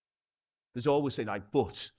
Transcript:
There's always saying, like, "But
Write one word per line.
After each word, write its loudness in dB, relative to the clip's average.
There's -4
always 2
saying, -4
like, -6
"But 0